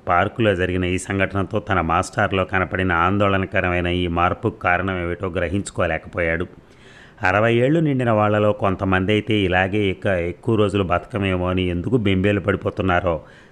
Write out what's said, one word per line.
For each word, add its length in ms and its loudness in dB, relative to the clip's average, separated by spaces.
పార్కులో 480 2
జరిగిన 280 0
ఈ 140 0
సంఘటనతో 640 -2
తన 220 0
మాస్టర్లో 640 0
కనపడిన 460 -2
ఆందోళనకరమైన 960 0
ఈ 200 0
మార్పుకు 520 -2
కారణం 440 0
ఏమిటో 240 -6
గ్రహించుకోలేకపోయాడు. 1200 -2
అరవై 300 4
ఏళ్ళు 260 2
నిండిన 320 0
వాళ్ళలో 400 4
కొంతమంది 600 0
అయితే 220 0
ఇలాగే 440 2
ఇక 280 -2
ఎక్కువ 500 -2
రోజులు 280 2
బతకమేమో 680 -2
అని 140 0
ఎందుకు 340 -2
బెంబేలు 420 2
పడిపోతున్నారో 840 0